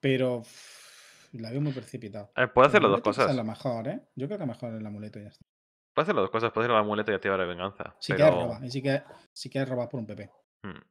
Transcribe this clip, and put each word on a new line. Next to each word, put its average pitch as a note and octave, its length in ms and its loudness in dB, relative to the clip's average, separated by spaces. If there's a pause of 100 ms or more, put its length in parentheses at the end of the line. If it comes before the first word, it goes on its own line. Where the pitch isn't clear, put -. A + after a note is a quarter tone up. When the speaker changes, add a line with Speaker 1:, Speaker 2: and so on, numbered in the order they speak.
Speaker 1:
Pero, B2+ 380 2
uff, - 440 -18 (500)
la A2+ 180 -12
veo C3+ 120 -4
muy D3 100 -2
precipitado. G#2+ 640 -12
Speaker 2:
Eh, B2 100 4
puede B2+ 220 8
hacer G3+ 100 6
Speaker 1:
El F3 40 4
Speaker 2:
las A2 80 6
dos G2 80 6
Speaker 1:
amuleto - 120 0
quizá A2 120 2
Speaker 2:
cosas. D#3+ 80 4
Speaker 1:
es C3+ 60 2
lo A#2 80 -4
mejor, A2+ 440 -6
¿eh? G3+ 280 -10
Yo C3 100 -6
creo G3 120 -8
que F#3+ 80 -8
mejor A#2 280 -8
el A2 120 -10
amuleto G#2+ 320 -12
y G#2 40 -16
ya G#2 60 -16
está. - 120 -20 (540)
Speaker 2:
Puede D3 100 2
hacer F#3+ 100 0
las A#2+ 100 2
dos F#2+ 60 -2
cosas, A2+ 220 0
puede A2+ 140 0
hacer A#2+ 100 4
el G#2+ 60 6
amuleto G#2+ 300 0
y - 20 2
activar G2 240 0
la F#2 80 2
venganza, F2+ 540 -8
Speaker 1:
Si - 120 -4
Speaker 2:
pero G2 140 4
Speaker 1:
quieres F2+ 180 4
robar, A2+ 200 -8
y B2 60 -10
si C3 120 -8
quieres, C#3 200 0 (300)
si - 180 -14
quieres C3+ 200 -4
robar B2 180 -4
por B2+ 120 -8
un A2 60 -8
P G#2 100 -12
P. G#2+ 140 -14 (320)
Speaker 2:
Hmm. F#2 160 -12 (120)